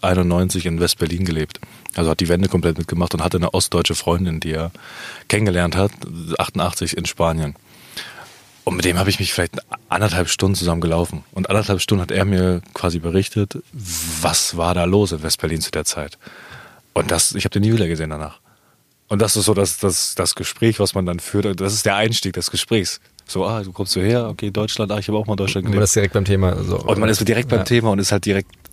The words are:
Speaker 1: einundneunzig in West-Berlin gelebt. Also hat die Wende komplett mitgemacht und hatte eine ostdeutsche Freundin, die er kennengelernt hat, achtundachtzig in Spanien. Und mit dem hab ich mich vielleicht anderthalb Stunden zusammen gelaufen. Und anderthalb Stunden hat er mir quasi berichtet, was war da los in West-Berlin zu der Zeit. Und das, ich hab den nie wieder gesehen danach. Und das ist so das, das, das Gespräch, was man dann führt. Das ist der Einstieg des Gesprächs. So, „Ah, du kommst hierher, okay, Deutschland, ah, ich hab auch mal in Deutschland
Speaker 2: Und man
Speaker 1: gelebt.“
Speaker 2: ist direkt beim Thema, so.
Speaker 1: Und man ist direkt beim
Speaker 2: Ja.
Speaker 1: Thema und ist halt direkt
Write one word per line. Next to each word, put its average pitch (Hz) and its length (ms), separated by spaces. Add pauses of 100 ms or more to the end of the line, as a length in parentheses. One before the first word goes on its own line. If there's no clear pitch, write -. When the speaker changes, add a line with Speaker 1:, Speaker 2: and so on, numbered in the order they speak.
Speaker 1:
einundneunzig 90 640
in 82 120
West-Berlin 87 460
gelebt. 80 360 (360)
Also 82 140
hat 80 100
die 82 80
Wende 87 200
komplett 82 300
mitgemacht 85 360
und 80 100
hatte 85 140
eine 85 160
ostdeutsche 85 420
Freundin, 87 420
die 78 140
er 80 180 (580)
kennengelernt 90 480
hat, 98 140 (480)
achtundachtzig - 580
in 87 100
Spanien. 80 500 (1040)
Und 90 140
mit - 80
dem 90 140
hab 95 100
ich 98 100
mich 92 140
vielleicht - 260 (300)
anderthalb 90 400
Stunden 98 260
zusammen 85 260
gelaufen. 82 520
Und 92 180
anderthalb 101 300
Stunden 101 200
hat 90 100
er 95 140
mir 92 380 (120)
quasi 87 240
berichtet, 95 600 (140)
was 82 840
war 85 160
da 87 120
los 95 280
in 76 100
West-Berlin 80 380
zu - 100
der 76 140
Zeit. - 320 (760)
Und - 180
das, 82 220
ich 98 120
hab - 80
den 101 100
nie 110 100
wieder 104 160
gesehen 78 220
danach. 76 280 (680)
Und 104 140
das 107 160
ist 104 80
so 107 80
das, 95 240
das, - 380
das 87 200
Gespräch, - 460
was 98 140
man 95 100
dann 87 160
führt. 101 400
Das 98 140
ist 107 100
der 101 120
Einstieg 107 360
des - 180
Gesprächs. - 500 (260)
So, 92 180
„Ah, 107 180
du 95 80
kommst 95 220
hierher, 110 380
okay, 104 200
Deutschland, 104 400
ah, 107 80
ich 107 100
hab 104 60
auch 107 120
mal 107 80
in - 20
Deutschland 95 300
Speaker 2:
Und 104 60
man 101 80
Speaker 1:
gelebt.“ 104 100
Speaker 2:
ist - 60
direkt 101 180
beim 98 100
Thema, 95 400
so. 92 140
Speaker 1:
Und 101 200
man 110 120
ist 104 180
direkt 120 220
beim 120 100
Speaker 2:
Ja. 92 40
Speaker 1:
Thema 113 260
und 98 80
ist 98 140
halt 101 120
direkt 98 260 (220)